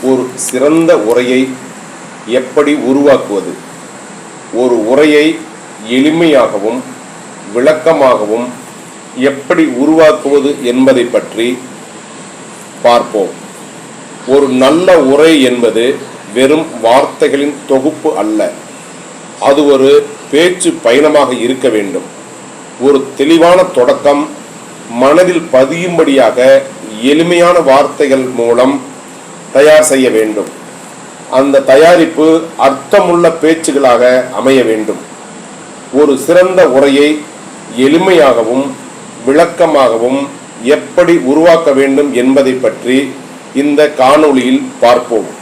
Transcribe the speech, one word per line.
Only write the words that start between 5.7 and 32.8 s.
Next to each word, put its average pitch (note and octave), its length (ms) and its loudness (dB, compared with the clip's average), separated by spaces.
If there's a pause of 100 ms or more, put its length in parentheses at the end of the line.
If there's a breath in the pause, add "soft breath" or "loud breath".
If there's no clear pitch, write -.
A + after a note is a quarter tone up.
எளிமையாகவும் C3 920 0 (720)
விளக்கமாகவும் B2 920 0 (840)
எப்படி D#3+ 340 -2 (180)
உருவாக்குவது D3 680 2 (120)
என்பதை B2 420 2
பற்றி A2 420 -4 (1300)
பார்ப்போம். A2+ 520 0 (920)
ஒரு C#3 200 2 (160)
நல்ல F3 380 4
உரை D3 320 4 (100)
என்பது A#2 420 0 (480)
வெறும் C3+ 320 0 (160)
வார்த்தைகளின் C#3 760 0 (120)
தொகுப்பு D3 500 -2
அல்ல, G#2+ 320 -2 (920)
அது C#3 240 2
ஒரு C3+ 240 2 (420)
பேச்சு E3+ 380 0 (140)
பயணமாக C#3 500 2
இருக்க A#2+ 360 -4
வேண்டும். G2+ 380 -4 (720)
ஒரு C3+ 180 2 (180)
தெளிவான E3 460 4
தொடக்கம் C#3+ 600 0 (760)
மனதில் E3+ 500 2
பதியும்படியாக C#3+ 880 0 (720)
எளிமையான F3 480 2
வார்த்தைகள் C3+ 680 0 (140)
மூலம் A#2+ 360 2 (800)
தயார் D#3 380 4
செய்ய C3 180 2
வேண்டும். G#2+ 400 -2 (840)
அந்த C3+ 380 2
தயாரிப்பு D#3 560 4 (320)
அர்த்தமுள்ள F3 680 0 (160)